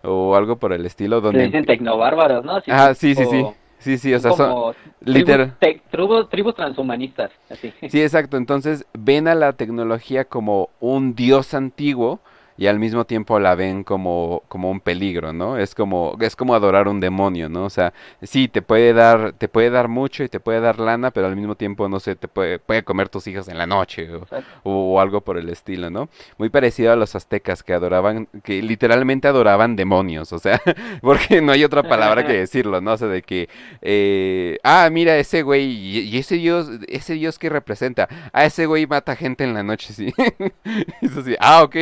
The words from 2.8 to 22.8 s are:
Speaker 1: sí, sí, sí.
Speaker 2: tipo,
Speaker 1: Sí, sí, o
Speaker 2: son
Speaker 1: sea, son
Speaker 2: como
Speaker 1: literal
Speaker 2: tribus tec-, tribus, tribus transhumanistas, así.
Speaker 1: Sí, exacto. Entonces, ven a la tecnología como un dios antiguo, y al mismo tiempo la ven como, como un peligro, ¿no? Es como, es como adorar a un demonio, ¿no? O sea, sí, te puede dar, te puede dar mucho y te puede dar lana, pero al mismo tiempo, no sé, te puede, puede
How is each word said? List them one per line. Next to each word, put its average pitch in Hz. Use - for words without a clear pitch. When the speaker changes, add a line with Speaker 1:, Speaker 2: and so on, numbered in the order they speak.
Speaker 1:
sí, 143
sí, 131
sí. 123
Speaker 2:
tipo, 104
Speaker 1:
Sí, 135
sí, 131
o 123
Speaker 2:
son -
Speaker 1:
sea, 120
son 127
Speaker 2:
como 117
Speaker 1:
literal 135
Speaker 2:
tribus -
tec-, 160
tribus, 214
tribus 208
transhumanistas, 131
así. 110
Speaker 1:
Sí, 147
exacto. 147
Entonces, 139
ven 139
a 165
la 147
tecnología 117
como 104
un 131
dios 131
antiguo, 135
y 98
al 104
mismo 113
tiempo 110
la 95
ven 95
como, 87
como 92
un 98
peligro, 87
¿no? 98
Es 101
como, 92
es 113
como 127
adorar 101
a -
un 101
demonio, 92
¿no? 87
O 101
sea, 87
sí, 131
te 110
puede 117
dar, 113
te -
puede 117
dar 123
mucho 131
y 123
te 98
puede 113
dar 113
lana, 117
pero 98
al 95
mismo 104
tiempo, 101
no 95
sé, 95
te -
puede, 90
puede 110